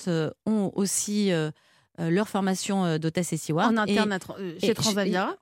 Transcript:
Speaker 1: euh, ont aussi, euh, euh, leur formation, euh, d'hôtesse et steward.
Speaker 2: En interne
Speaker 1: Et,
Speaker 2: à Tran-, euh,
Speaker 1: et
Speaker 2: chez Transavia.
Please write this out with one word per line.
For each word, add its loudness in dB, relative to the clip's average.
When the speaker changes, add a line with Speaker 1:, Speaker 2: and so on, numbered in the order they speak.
Speaker 1:
euh, 0
ont 0
aussi, 0
euh, 0
euh, -2
leur 2
formation, 0
euh, 2
d'hôtesse -2
et -2
steward. 0
Speaker 2:
En 2
interne 2
Speaker 1:
Et, -2
Speaker 2:
à -2
Tran-, -14
euh, -8
Speaker 1:
et -2
Speaker 2:
chez 4
Transavia. 0